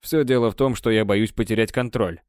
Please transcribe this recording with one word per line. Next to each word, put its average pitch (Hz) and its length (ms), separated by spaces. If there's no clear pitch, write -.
Все 156 240
дело 123 260
в 95 40
том, 131 200
что - 160
я 110 140
боюсь 104 280
потерять 110 400
контроль. 117 560